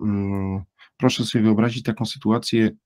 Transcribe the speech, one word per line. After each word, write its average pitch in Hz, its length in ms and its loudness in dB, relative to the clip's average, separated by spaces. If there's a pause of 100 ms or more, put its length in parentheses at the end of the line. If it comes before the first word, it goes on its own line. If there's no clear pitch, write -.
mm, 98 640 -2 (340)
proszę 127 280 0
sobie 110 180 0
wyobrazić 117 400 2
taką - 220 -4
sytuację 113 680 0 (140)